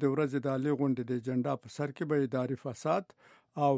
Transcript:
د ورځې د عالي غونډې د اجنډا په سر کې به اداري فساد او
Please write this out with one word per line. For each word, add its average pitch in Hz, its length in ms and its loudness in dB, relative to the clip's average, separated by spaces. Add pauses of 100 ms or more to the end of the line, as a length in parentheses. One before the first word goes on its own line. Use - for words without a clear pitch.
د 139 100 4
ورځې 139 320 0
د 143 80 -2
عالي 135 280 0
غونډې 131 280 2
د 127 120 -2
اجنډا 127 340 0 (100)
په - 120 -18
سر 147 200 -2
کې - 140 -6
به 151 60 2 (120)
اداري 127 340 -2
فساد 160 440 -2 (600)
او 143 120 6